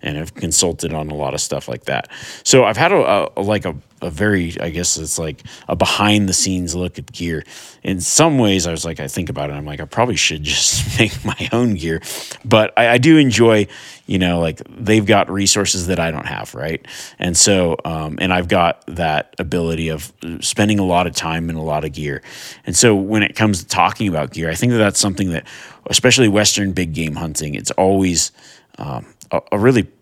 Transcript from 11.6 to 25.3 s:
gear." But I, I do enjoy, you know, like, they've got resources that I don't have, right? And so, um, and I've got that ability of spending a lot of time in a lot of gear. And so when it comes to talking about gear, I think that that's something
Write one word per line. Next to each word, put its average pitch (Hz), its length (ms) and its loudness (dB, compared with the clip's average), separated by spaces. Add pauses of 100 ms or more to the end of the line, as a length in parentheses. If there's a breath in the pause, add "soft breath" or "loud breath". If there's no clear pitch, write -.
gear." 80 260 -4 (420 loud breath)
But 110 340 2
I, 117 120 4
I 120 80 6
do 156 200 8
enjoy, 113 500 6 (380 loud breath)
you 95 140 0
know, 87 200 2
like, 82 300 -2
they've 110 360 2
got 101 240 2
resources 95 580 0
that 90 120 -2
I 82 120 -2
don't - 160 -8
have, - 280 -10
right? 76 300 -8 (340 loud breath)
And 87 160 -2
so, 90 480 4
um, 78 380 -6
and 92 100 0
I've 90 160 0
got 85 400 2
that 80 500 -4
ability 82 520 -2
of 78 240 -8 (260)
spending 104 400 0
a 95 60 2
lot 90 220 2
of 73 60 -6
time 82 360 -4
in 82 60 -6
a 80 80 -6
lot 76 200 -2
of 78 80 -6
gear. 71 300 -8 (440 loud breath)
And 90 100 -4
so 113 200 6
when 101 280 0
it - 120 -2
comes 104 280 2
to - 40 -18
talking 92 400 0
about 76 240 -2
gear, 82 180 -6
I 80 60 -4
think 123 160 0
that 117 60 2
that's 104 220 2
something 98 320 0